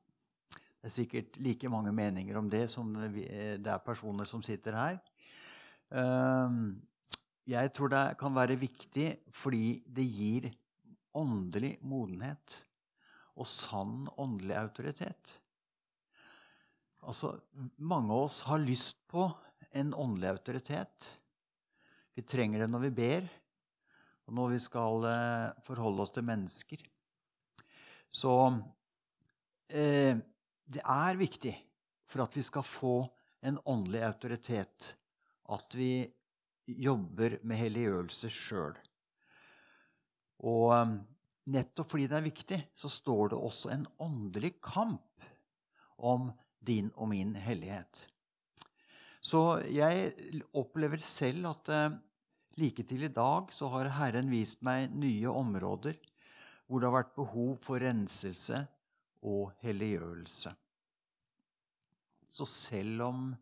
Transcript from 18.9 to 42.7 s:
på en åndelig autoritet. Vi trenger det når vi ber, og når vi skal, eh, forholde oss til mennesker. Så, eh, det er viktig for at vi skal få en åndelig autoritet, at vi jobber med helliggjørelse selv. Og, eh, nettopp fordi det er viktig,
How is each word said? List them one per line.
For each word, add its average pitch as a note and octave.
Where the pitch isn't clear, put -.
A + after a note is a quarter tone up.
på F3+
en C#3
åndelig G2
autoritet. B2+
Vi B2
trenger A2
det A2+
når A#2+
vi C3
ber, D#3
og A2
når B2
vi A#2+
skal, A2+
eh, A#2
forholde A2
oss G2+
til A#2+
mennesker. A2
Så, -
eh, C#3+
det C#3
er D#3+
viktig D3+
for C3+
at A2+
vi C#3+
skal C3+
få B2+
en C#3
åndelig A2+
autoritet, A2+
at -
vi B2+
jobber A2+
med A2+
helliggjørelse G#2+
selv. D#2+
Og, A#2
eh, A#2
nettopp C#3
fordi C#3
det D3
er D#3
viktig, E3+